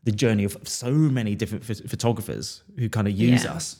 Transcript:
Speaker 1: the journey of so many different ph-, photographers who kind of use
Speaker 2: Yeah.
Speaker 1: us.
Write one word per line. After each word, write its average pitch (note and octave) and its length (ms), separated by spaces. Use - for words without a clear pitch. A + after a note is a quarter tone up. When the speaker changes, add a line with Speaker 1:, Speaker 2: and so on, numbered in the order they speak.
Speaker 1:
the G#2+ 160
journey G#2+ 200
of G2+ 80
so - 260
many G#2+ 220
different G#2+ 260
ph-, A2+ 160
photographers - 680
who A#2 180
kind G#2 120
of G2+ 60
use B2 160
Speaker 2:
Yeah. - 120
Speaker 1:
us. - 100